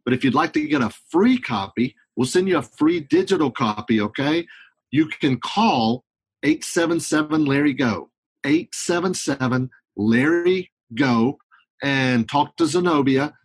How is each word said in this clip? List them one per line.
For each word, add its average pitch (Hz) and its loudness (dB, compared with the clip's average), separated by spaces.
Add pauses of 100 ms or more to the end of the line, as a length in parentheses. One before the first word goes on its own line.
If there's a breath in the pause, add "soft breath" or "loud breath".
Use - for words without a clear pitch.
But 123 0
if 123 -2
you'd 127 2
like 160 0
to 151 -2
get 143 0
a 107 -2 (220)
free 233 4
copy, 110 -6 (220)
we'll 127 0
send 185 0
you 170 2
a 139 -2
free 156 0
digital 165 0
copy, 110 -2
okay? 143 -2 (460 loud breath)
You 156 2
can 135 -2
call 127 0 (380)
eight 156 0
seven 170 0
seven 156 -2
Larry 139 2
Go, 120 -4 (360)
eight 151 0
seven 180 -2
seven 127 -4 (280 soft breath)
Larry 165 2 (240)
Go, 123 2 (460 soft breath)
and 127 0
talk 143 -2
to 170 0
Zenobia 147 0 (100)